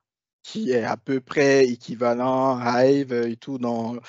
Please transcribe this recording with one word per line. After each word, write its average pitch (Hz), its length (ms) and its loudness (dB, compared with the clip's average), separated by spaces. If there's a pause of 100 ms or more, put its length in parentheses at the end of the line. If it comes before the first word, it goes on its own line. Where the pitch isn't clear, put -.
(420)
qui 220 280 -8
est 117 140 2
à - 120 -4
peu 135 240 -4
près 135 460 4
équivalent 123 880 -2
à 123 300 2
Hive, 139 260 2
euh, 117 160 -2
et 117 80 -6
tout 135 220 -12
dans 117 380 -4 (120)